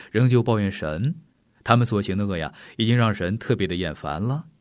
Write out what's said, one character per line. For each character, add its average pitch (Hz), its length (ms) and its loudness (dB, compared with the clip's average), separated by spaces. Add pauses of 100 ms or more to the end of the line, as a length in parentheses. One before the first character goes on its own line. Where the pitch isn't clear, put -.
(100)
仍 120 180 4
旧 123 140 4
抱 110 160 2
怨 98 140 0
神， 90 420 -4 (480)
他 117 140 4
们 120 100 4
所 107 160 0
行 95 160 -4
的 104 80 -2
恶 98 100 -2
呀， 78 160 -6 (240)
已 113 80 0
经 117 120 2
让 113 180 2
神 95 240 -4
特 - 160 -2
别 98 140 -2
的 87 80 -4
厌 85 180 -4
烦 76 260 -8
了。 131 260 -4 (140)